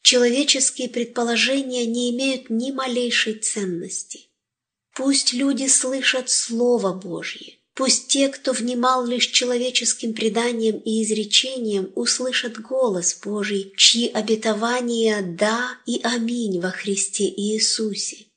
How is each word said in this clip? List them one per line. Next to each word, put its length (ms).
Человеческие 880
предположения 960
не 260
имеют 380
ни 220
малейшей 640
ценности. 960
Пусть 380
люди 340
слышат 640
Слово 640
Божье. 640
Пусть 360
те, 200
кто 220
внимал 540
лишь 220
человеческим 840
преданиям 640
и 260
изречениям, 920
услышат 640
голос 640
Божий, 520
чьи 320
обетования 1120
"да" 640
и 180
"аминь" 560
во 100
Христе 560
Иисусе. 1120